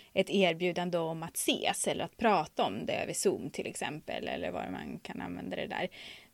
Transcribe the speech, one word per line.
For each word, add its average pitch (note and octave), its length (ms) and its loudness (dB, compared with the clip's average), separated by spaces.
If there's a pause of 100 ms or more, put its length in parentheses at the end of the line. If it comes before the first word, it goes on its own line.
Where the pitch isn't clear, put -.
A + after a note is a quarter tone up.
(140)
ett F#3+ 160 4
erbjudande F3 680 4
om D#3+ 260 -2
att F#3 120 -8
ses - 520 2
eller E3+ 180 0
att - 120 -12
prata G#3+ 460 4
om A2 220 -2
det - 80 0
över - 200 -2
Zoom, - 360 2
till - 180 -6
exempel, - 600 -6
eller C#2 240 -2
vad - 200 -4
man - 320 -8
kan - 180 -8
använda - 340 -6
det - 120 -4
där. - 200 -2 (460)